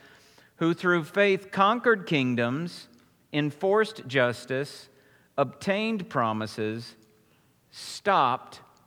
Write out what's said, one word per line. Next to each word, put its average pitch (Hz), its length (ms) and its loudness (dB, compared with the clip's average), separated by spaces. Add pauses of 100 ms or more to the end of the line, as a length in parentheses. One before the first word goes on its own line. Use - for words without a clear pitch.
(560)
who 170 180 2
through 175 300 2
faith 196 460 2
conquered 214 560 2
kingdoms, 131 840 0 (460)
enforced 190 720 0
justice, 131 840 -2 (480)
obtained 196 720 -2
promises, 110 880 -4 (720)
stopped - 920 0 (260)